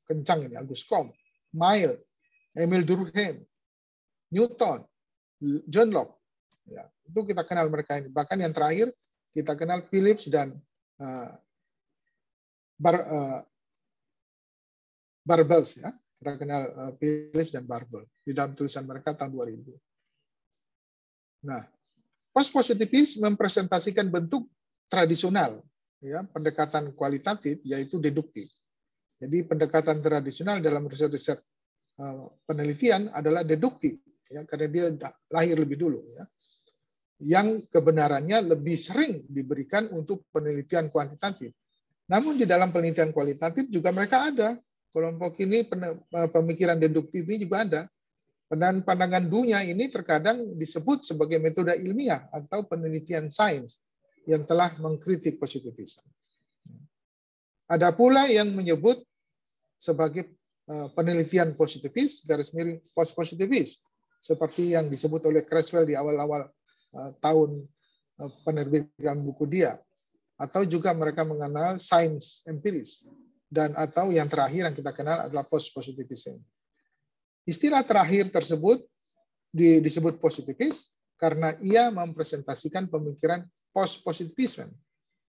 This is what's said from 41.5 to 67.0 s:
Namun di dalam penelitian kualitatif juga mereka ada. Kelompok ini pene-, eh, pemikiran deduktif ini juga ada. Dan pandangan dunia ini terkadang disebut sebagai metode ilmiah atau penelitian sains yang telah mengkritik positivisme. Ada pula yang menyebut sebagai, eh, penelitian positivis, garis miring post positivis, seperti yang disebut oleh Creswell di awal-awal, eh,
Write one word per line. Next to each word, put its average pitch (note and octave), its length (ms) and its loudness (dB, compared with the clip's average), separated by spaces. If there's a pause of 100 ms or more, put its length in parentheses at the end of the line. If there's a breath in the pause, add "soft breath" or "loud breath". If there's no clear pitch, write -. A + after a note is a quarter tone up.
Namun C4 320 2
di G#3+ 80 4
dalam F3+ 240 4
penelitian E3 400 2
kualitatif D#3+ 560 -2
juga F#3 240 0
mereka B3+ 400 2
ada. A#3+ 240 0 (380)
Kelompok E3 480 -4
ini G#3+ 240 2
pene-, F3 400 -8
eh, E3+ 240 0
pemikiran E3 480 2
deduktif D#3+ 480 0
ini G#3 200 -4
juga G3 200 -2
ada. D#3 160 -2 (640)
Dan F#3 400 0
pandangan F#3 400 2
dunia G3+ 400 2
ini G3+ 240 -2
terkadang G3 640 0
disebut E3+ 480 -2
sebagai D#3 400 0
metode E3+ 320 0
ilmiah F#3+ 560 -2
atau D3+ 320 -6
penelitian D#3+ 640 -6
sains D3 560 -2 (400)
yang D3+ 240 0
telah E3+ 320 4
mengkritik D#3 640 -2
positivisme. B2 640 -10 (1600)
Ada E3+ 240 4
pula B3+ 400 8
yang G#3 240 4
menyebut F#3 480 2 (800)
sebagai, D#3+ 480 -2 (400)
eh, D3 240 -8
penelitian E3 640 2
positivis, D#3 640 -2
garis D3 320 -2
miring E3+ 240 -4 (160)
post E3 240 -2
positivis, F#3 640 -2 (400)
seperti E3 560 0
yang D#3 80 0
disebut D#3 400 -2
oleh D#3 160 4
Creswell D#3+ 480 2
di D3 80 0
awal-awal, D3 480 -2 (480)
eh, C3 240 -12